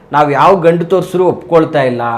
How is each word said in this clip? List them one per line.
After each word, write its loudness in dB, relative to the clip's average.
ನಾವು 0
ಯಾವ 2
ಗಂಡು 0
ತೋರಿಸ್ರು -2
ಒಪ್ಕೊಳ್ತಾ 0
ಇಲ್ಲ, -2